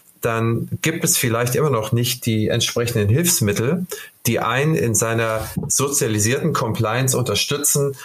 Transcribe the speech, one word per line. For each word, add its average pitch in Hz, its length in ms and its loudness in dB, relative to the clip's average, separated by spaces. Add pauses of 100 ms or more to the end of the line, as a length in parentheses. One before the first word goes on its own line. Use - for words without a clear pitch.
(240)
dann 113 460 0 (120)
gibt 165 220 -2
es - 140 2
vielleicht 123 380 0
immer 156 140 2
noch 110 220 0
nicht 120 340 0
die 107 220 2
entsprechenden 113 640 0
Hilfsmittel, 143 760 2 (400)
die 117 140 2
einen 139 340 2
in 117 220 2
seiner 113 460 0 (260)
sozialisierten 123 840 0
Compliance 120 640 0
unterstützen, 139 880 0